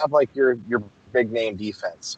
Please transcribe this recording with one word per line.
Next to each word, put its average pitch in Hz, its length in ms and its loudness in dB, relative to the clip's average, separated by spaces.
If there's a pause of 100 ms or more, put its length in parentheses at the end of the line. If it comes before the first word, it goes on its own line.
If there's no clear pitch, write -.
have, 147 120 -2
like, 147 240 4
your, 131 200 4 (120)
your 117 140 0 (300)
big 117 200 2
name 113 240 -2
defense, 98 600 -8